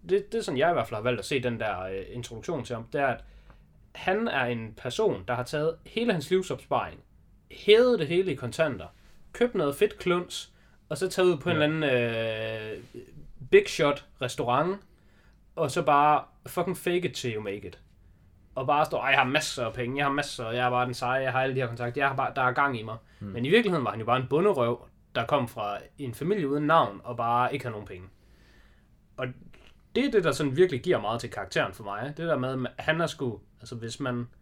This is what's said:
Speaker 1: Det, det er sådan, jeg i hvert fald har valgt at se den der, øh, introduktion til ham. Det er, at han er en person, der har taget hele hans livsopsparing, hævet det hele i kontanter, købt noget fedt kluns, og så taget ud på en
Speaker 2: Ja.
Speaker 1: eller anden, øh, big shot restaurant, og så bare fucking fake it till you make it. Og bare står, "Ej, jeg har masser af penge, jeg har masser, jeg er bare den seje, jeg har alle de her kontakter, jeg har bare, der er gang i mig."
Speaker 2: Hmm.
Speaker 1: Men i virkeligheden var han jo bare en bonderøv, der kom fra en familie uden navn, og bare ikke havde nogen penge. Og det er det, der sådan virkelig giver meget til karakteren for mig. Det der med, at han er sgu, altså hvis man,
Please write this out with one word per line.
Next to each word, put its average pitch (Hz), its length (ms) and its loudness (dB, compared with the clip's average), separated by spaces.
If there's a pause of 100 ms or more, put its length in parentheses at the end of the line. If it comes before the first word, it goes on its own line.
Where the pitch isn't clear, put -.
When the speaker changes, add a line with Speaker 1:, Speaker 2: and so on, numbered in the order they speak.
Speaker 1:
Det, 202 240 0
det 226 60 -2
er 220 40 -2
sådan, 127 160 -4
jeg 165 120 4
i - 20 2
hvert 123 160 0
fald 113 80 -6
har 107 60 -6
valgt 123 160 0
at - 60 -8
se 131 180 -2
den 120 180 -2
der, 101 220 -2
øh, 95 280 -6
introduktion 123 540 -8
til 120 120 -6
ham. 113 160 -10
Det 143 80 -2
er, 139 60 2
at - 180 -2 (680)
han 214 340 0
er 131 160 0
en 113 320 -4
person, 127 520 0
der 123 60 0
har 123 80 -2
taget 156 340 -2 (100)
hele 233 260 0
hans 151 180 -2
livsopsparing, 131 720 -2 (500)
hævet 233 480 6
det 151 100 0
hele 175 240 2
i - 20 0
kontanter, 104 520 -2 (460)
købt 240 220 2
noget 143 220 2
fedt 208 220 2
kluns, - 540 -2 (360)
og 151 100 -4
så 190 100 0
taget 180 200 4
ud 175 80 4
på 170 140 -2
en 165 60 2
Speaker 2:
Ja. 151 80 4
Speaker 1:
eller 156 260 2
anden, 110 840 0
øh, - 60 -10 (720)
big 202 180 8
shot 143 360 0 (180)
restaurant, 135 580 0 (760)
og 165 140 0
så 175 120 -2
bare 147 420 6 (220)
fucking 180 300 -2
fake 175 320 -2
it 123 60 -6
till 117 200 -6
you 107 80 -6
make 101 260 -8
it. - 100 -18 (760)
Og 131 120 -4
bare 147 200 4
står, 131 160 -2
"Ej, 131 60 0
jeg 135 100 6
har 131 60 6
masser 131 420 -2
af 110 80 -4
penge, 123 240 -4
jeg 143 80 0
har 139 60 2
masser, 139 380 -4
jeg 123 160 0
er 123 40 2
bare 123 160 2
den 123 80 -6
seje, 131 280 0
jeg 127 100 -2
har 131 100 2
alle 135 120 0
de 135 60 0
her 123 60 -2
kontakter, 120 360 -4
jeg 139 60 2
har 135 80 -2
bare, 123 200 0
der 131 60 0
er 127 100 4
gang 139 280 2
i - 20 -10
mig." 110 140 -8 (220)
Speaker 2:
Hmm. 101 100 -10
Speaker 1:
Men 113 160 -4
i 135 40 0
virkeligheden 185 360 4
var 101 60 0
han 110 100 -8
jo 107 60 -4
bare 123 140 2
en 123 80 -6
bonderøv, 143 600 2 (260)
der 113 120 -2
kom 131 220 0
fra 104 300 -6 (200)
en 127 160 -8
familie 170 340 -2
uden 147 180 0
navn, 135 380 4
og 120 120 -10
bare 120 360 2
ikke 135 120 -6
havde 117 80 -6
nogen 104 140 -10
penge. 92 220 -16 (1080)
Og 131 100 -4 (680)
det 247 120 4
er - 40 0
det, 202 140 4
der 147 80 4
sådan 135 240 0
virkelig 165 260 4
giver 156 180 2
meget 110 200 -2
til 120 100 -10
karakteren 101 420 -2
for - 120 -16
mig. 110 320 -6
Det 165 120 -6
der 143 100 2
med, 127 280 -2 (120)
at - 60 -12
han 160 160 0
er 165 60 2
sgu, 120 340 -6 (200)
altså 117 160 -14
hvis 113 240 -10
man, 123 280 -4 (140)